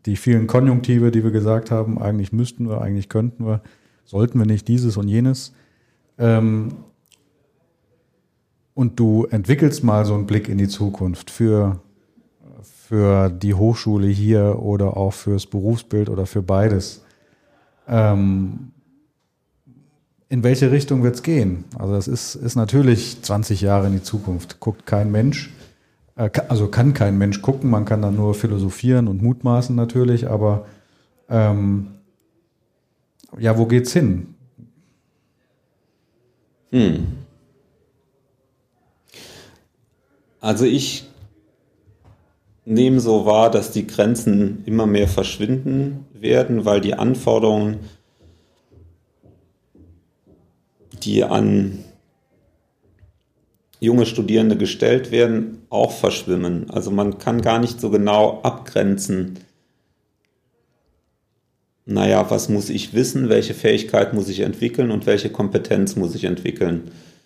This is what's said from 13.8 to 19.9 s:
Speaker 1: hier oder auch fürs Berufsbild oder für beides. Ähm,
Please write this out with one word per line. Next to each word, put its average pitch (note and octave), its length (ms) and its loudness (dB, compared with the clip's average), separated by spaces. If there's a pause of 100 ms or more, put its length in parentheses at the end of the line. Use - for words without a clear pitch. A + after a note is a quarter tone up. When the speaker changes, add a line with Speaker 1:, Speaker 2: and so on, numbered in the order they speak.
Speaker 1:
hier G#2 540 2
oder G2+ 360 0
auch F#2+ 160 -2
fürs G2+ 320 -4
Berufsbild G#2 640 -2
oder F#2+ 160 -4
für G2+ 160 -4
beides. G2 640 0 (840)
Ähm, G2+ 840 0 (1600)